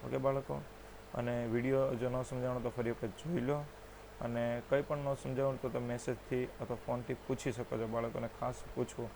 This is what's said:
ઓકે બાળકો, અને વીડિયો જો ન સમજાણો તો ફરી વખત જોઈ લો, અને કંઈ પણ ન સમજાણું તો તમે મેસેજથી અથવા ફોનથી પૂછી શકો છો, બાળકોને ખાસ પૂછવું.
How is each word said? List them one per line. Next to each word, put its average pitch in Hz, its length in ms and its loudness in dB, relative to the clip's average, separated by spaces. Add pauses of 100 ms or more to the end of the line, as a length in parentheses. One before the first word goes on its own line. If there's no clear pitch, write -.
ઓકે 123 120 0
બાળકો, 139 440 2 (520)
અને 120 200 0 (140)
વીડિયો 135 480 4
જો 123 140 2
ન 127 140 0
સમજાણો 127 360 0
તો 117 100 0
ફરી 117 220 2
વખત 113 260 -2
જોઈ 165 240 0
લો, 139 160 2 (640)
અને 120 480 0
કંઈ 139 120 6
પણ 143 240 -2
ન 139 100 2
સમજાણું 131 460 2
તો 127 80 0
તમે 120 180 0
મેસેજથી 123 580 0 (160)
અથવા 117 240 -2
ફોનથી 123 320 0 (100)
પૂછી 131 240 0
શકો 117 260 -2
છો, 113 100 0
બાળકોને 117 420 0 (100)
ખાસ 123 240 -2 (120)
પૂછવું. 123 400 -2